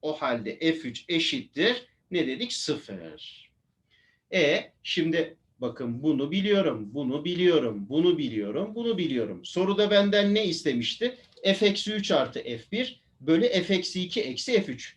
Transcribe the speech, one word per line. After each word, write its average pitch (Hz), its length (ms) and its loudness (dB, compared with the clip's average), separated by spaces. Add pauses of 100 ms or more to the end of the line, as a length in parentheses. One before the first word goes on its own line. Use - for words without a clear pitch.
O 151 100 -2
halde 120 460 -4
F 160 300 -2
üç 117 200 -12
eşittir. 165 760 -2 (240)
Ne 170 160 0
dedik? 180 260 -6
Sıfır. - 960 -10 (840)
E, 165 380 2 (100)
şimdi 165 540 0 (220)
bakın 123 440 -6
bunu 143 280 0
biliyorum, 165 640 0
bunu 143 300 -4
biliyorum, 160 640 2
bunu 170 300 4
biliyorum, 123 560 -4
bunu 226 240 -2
biliyorum. 117 460 -2
Soruda 196 460 2
benden 202 440 6
ne 214 120 2
istemişti? 160 720 -2 (240)
F 196 240 2
eksi 202 260 0
üç 208 180 -2
artı 135 320 0
F 117 180 -8 (120)
bir 254 280 -4 (200)
bölü 165 280 4
f 190 260 2
eksi 185 280 -2
iki 180 200 -4
eksi 196 400 0
F 135 100 -8
üç. - 240 -14